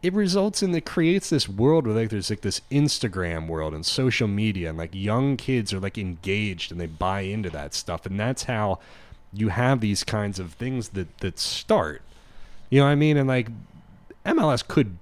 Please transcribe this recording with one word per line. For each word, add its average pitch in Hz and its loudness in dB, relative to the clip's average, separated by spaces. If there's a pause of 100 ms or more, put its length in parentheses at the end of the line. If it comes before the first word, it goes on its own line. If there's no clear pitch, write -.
it 180 0
results 196 2
in, 185 2
it 160 0
creates 175 2
this 147 2
world 127 4
where, 107 2
like, 113 2
there's, 101 -4
like, 107 -2
this - -2 (100)
Instagram 92 0
world 78 -4
and 78 -8
social 127 2
media, 101 0
and, 80 -6
like, 82 -8
young 113 0
kids 120 -2
are, 95 -2
like, 95 -6
engaged 95 -4
and 85 -6
they 85 -4
buy 90 -2
into 98 -4
that 76 -10
stuff, - -6
and 98 -6
that's 123 -2
how 107 -2 (520)
you 107 0
have 123 2
these 104 0
kinds 101 -2
of 90 -8
things 123 -4
that, 92 -8
that 95 -6
start. 85 0 (680)
You 135 6
know 139 8
what 143 6
I 143 4
mean? 151 4
And, 135 4
like, 127 0 (760)
M 311 2
L 160 4
S 123 2
could 101 0